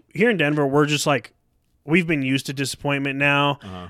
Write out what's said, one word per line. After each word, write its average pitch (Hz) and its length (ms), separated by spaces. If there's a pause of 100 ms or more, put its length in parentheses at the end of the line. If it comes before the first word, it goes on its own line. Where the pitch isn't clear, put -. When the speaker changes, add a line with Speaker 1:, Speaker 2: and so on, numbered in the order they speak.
(140)
Speaker 1:
here 214 160
in 208 80
Denver, 147 280
we're 143 200
just, 147 200
like, 139 280 (560)
we've 175 160
been 156 160
used 131 260
to 143 40
disappointment 139 640
now 143 460
Speaker 2:
Uh-huh. 92 260